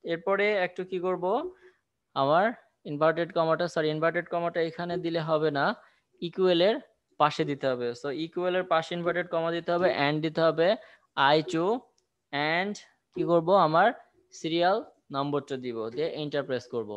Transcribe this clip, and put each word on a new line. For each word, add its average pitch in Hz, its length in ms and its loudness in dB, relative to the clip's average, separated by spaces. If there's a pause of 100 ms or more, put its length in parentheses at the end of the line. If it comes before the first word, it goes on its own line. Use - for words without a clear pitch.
এরপরে 190 420 0 (200)
একটু 180 240 -8
কি 185 100 -4
করব? 180 260 -2 (880)
আমার 151 300 4 (400)
ইনভার্টেড 160 520 0
কমাটা, 160 360 2
সরি, 156 220 0
ইনভার্টেড 165 380 0
কমাটা 170 260 -2 (100)
এখানে 175 260 -6 (100)
দিলে 165 240 -2
হবে 156 220 2
না, 143 140 0 (560)
ইকুয়ালের 180 540 2 (440)
পাশে 151 300 2
দিতে 139 220 -4
হবে। 123 160 -2 (140)
So 143 60 -8 (180)
ইকুয়ালের 180 460 -2
পাশে 160 260 0
ইনভার্টেড 170 360 -2
কমা 165 240 0
দিতে 170 140 -4
হবে, 175 180 2 (160)
and 151 200 0
দিতে 160 160 -2
হবে 165 260 4 (500)
আই 139 200 6 (140)
টু, 165 140 0 (920)
and 202 180 -2 (420)
কি 175 160 -4
করব? 165 180 2 (180)
আমার 165 200 4 (460)
সিরিয়াল 170 440 0 (380)
নম্বরটা 139 400 -2 (100)
দিব, 117 120 -6 (160)
দিয়ে 147 140 -4 (140)
এন্টার 147 260 -4
প্রেস 127 260 -4
করব। 110 240 -6